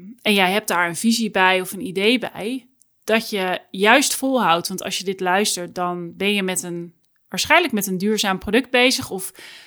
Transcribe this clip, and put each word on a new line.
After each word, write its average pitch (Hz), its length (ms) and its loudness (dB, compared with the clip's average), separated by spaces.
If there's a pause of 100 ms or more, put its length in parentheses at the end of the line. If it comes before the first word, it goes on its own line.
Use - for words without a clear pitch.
(220)
en 208 120 2
jij 180 180 4
hebt 214 160 -2
daar 175 200 0
een 170 80 -6
visie 226 340 0
bij 185 300 4
of 185 120 -8
een 190 140 -10
idee 196 320 2
bij, 226 480 -8 (380)
dat 226 260 0
je 185 300 -2 (100)
juist 220 440 4
volhoudt. 202 540 2
Want 185 140 -6
als - 160 -6
je 190 60 -10
dit 190 160 -6
luistert, 180 540 0
dan 175 420 -4
ben 202 180 0
je 202 80 2
met 185 200 -2
een, 175 320 -10 (340)
waarschijnlijk 320 440 2
met 202 140 -2
een 185 120 -4
duurzaam 202 400 0
product 233 320 0
bezig. 254 400 0
Of - 220 -8 (340)